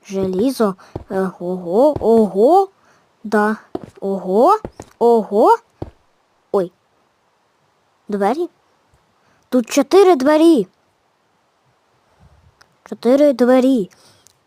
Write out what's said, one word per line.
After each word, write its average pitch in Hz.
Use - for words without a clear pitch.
желізо. 190
Е, 190
ого, 185
ого. 226
Да. 214
Ого, 196
ого. 233
Ой. 180
Двері? 208
Тут 247
чотири 359
двері. 302
Чотири 269
двері. 254